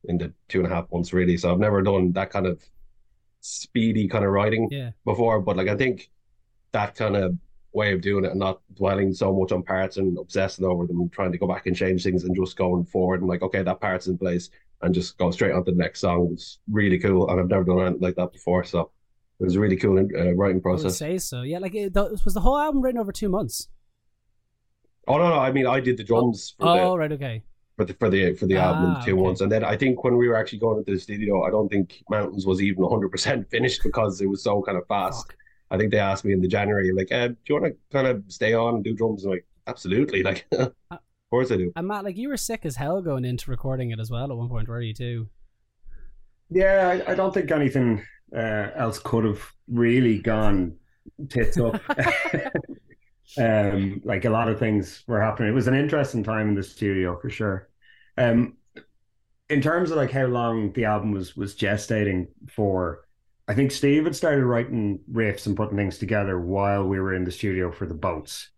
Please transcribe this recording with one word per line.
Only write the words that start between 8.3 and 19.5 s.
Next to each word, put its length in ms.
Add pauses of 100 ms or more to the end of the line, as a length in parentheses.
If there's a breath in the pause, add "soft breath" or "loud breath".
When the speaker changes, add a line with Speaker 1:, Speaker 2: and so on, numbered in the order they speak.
Speaker 1:
and 80
not 200 (160)
dwelling 380
so 180
much 200
on 100
parts 340
and 220
obsessing 460
over 240
them 120
and 120
trying 180
to 80
go 80
back 200
and 100
change 260
things 220
and 100
just 220
going 280
forward 360
and, 80
like, 140
"Okay, 200
that 180
part's 280
in 100
place," 320 (320 soft breath)
and 120
just 240
go 120
straight 220
on 120
to 60
the 60
next 240
song 300
was 280 (100)
really 300
cool, 320
and 100
I've 80
never 160
done 160
anything 200
like 160
that 160
before, 320
so 260 (480)
it 60
was 100